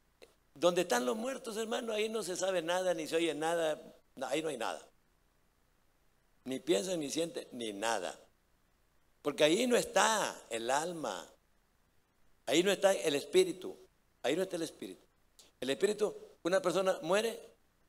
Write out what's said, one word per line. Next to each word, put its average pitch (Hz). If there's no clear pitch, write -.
donde 175
están 240
los 233
muertos, 233
hermano, 226
ahí 220
no 220
se 175
sabe 185
nada, 180
ni 160
se 151
oye 165
nada, 160
no, 127
ahí 147
no 160
hay 131
nada. 92
Ni 131
piensa, 185
ni 147
siente, 156
ni 117
nada. 101
Porque 147
ahí 208
no 240
está 190
el 113
alma, 139
ahí 156
no 202
está 190
el 165
espíritu, -
ahí 135
no 185
está 175
el 165
espíritu. 107
El 127
espíritu, 202
una 185
persona 185
muere, 208